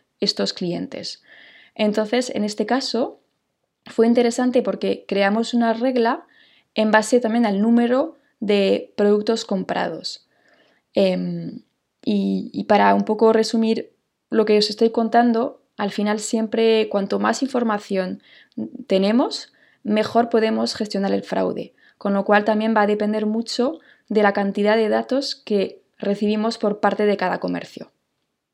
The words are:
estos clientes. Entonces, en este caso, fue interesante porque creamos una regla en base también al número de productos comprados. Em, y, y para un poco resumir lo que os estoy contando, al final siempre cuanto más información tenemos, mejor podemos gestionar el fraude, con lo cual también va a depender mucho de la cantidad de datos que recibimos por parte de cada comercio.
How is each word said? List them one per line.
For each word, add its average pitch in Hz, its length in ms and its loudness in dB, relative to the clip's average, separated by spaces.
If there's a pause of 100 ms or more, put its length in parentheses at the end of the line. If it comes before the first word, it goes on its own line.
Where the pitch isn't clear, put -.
(200)
estos 202 340 -2
clientes. - 680 -8 (520)
Entonces, 214 580 0
en 208 100 -2
este 208 220 -4
caso, 262 540 -4 (640)
fue 226 220 2
interesante 240 560 2
porque 196 440 -4
creamos 202 460 0
una 233 200 2
regla 226 520 0 (480)
en 220 160 2
base 214 300 4
también 240 260 2
al 202 160 0
número 240 540 2 (240)
de 202 580 2
productos 208 480 2
comprados. 180 800 -6 (680)
Em, 180 640 -2 (420)
y, 196 480 -2
y 196 120 -6
para 202 320 4
un 202 80 0
poco 220 300 2
resumir 226 580 0 (400)
lo 220 140 2
que 214 120 2
os 208 140 0
estoy 226 180 2
contando, 233 720 0 (160)
al 196 140 -4
final 208 280 -2
siempre 220 680 0
cuanto 196 300 -2
más 214 240 0
información 208 800 -4 (640)
tenemos, 214 680 0 (300)
mejor 214 460 0
podemos 226 440 0
gestionar 196 380 -2
el 196 100 0
fraude, - 540 -4 (240)
con 202 160 -2
lo 196 100 0
cual 208 200 4
también 220 300 0
va 214 60 4
a 208 60 2
depender 208 400 0
mucho 233 520 -4 (280)
de 214 140 2
la 202 120 4
cantidad 202 420 0
de 226 120 2
datos 226 480 -2
que - 460 -4 (160)
recibimos 214 640 -2
por 208 200 -2
parte 202 280 0
de 202 100 2
cada 180 220 -2
comercio. - 520 -8 (640)